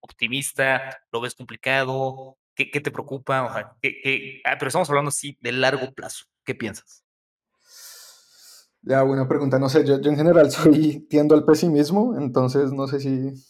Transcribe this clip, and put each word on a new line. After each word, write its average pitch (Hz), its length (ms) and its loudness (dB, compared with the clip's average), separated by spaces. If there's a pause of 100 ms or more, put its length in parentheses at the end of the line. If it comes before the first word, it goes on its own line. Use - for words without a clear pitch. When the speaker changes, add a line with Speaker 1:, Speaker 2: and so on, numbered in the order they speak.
Speaker 1:
optimista? 131 1000 -4 (140)
¿Lo 117 80 -4
ves 120 140 -10
complicado? 131 1000 -6 (180)
¿Qué, 139 160 -4
qué 143 100 -4
te 147 100 -6
preocupa? 135 520 -6
O 117 100 -8
sea, 107 180 -10 (100)
¿qué, - 220 -6
qué? - 400 -6
Ah, 131 160 -2
pero 143 80 -4
estamos 156 220 -2
hablando 143 200 0
así 143 300 -10
de 120 140 -8
largo 131 400 -2
plazo. - 320 -16 (180)
¿Qué - 120 -8
piensas? - 500 -14 (1800)
Speaker 2:
Ya, 135 220 2
buena 135 240 0
pregunta. 135 320 0
No 139 100 0
sé, 151 160 4
yo, 139 140 2
yo 139 100 0
en 147 80 0
general 156 340 6
<laughs> - 0 -
soy, 151 580 4
tiendo 151 260 6
al 147 100 4
pesimismo, 160 720 2
entonces 131 540 0
no 139 160 -4
sé 139 120 -4
si 135 320 -4 (180)